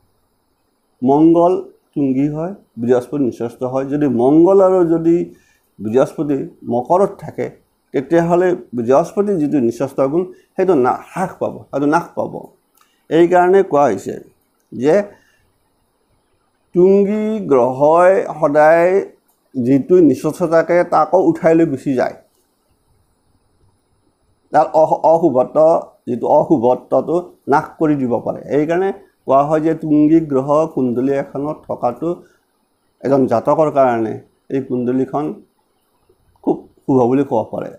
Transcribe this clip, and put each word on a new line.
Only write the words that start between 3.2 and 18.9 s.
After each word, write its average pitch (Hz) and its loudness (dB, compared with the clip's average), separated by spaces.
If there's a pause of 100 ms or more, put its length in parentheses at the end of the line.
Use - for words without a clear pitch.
নিচস্থ 117 -6
হয়। 131 -4
যদি 147 -2
মংগল 151 4
আৰু 185 4 (100)
যদি 165 0 (640)
বৃহস্পতি 131 -2 (300)
মকৰত 165 -2
থাকে, 123 -10 (480)
তেতিয়াহ'লে 170 0 (280)
বৃহস্পতিৰ 170 0
যিটো 147 -2
নিচস্থ 120 -4 (120)
গুণ, 170 -2 (280)
সেইটো 185 0
না-, 123 0
হ্ৰাস 185 -8
পাব, 107 -6 (140)
সেইটো 139 -4
নাশ 170 0
পাব। 113 -8 (760)
এইকাৰণে 180 4
কোৱা 143 0
হৈছে 107 -4 (560)
যে 131 0 (1800)
তুংগী 196 2 (200)
গ্ৰহই 143 2 (220)
সদায় 156 2 (640)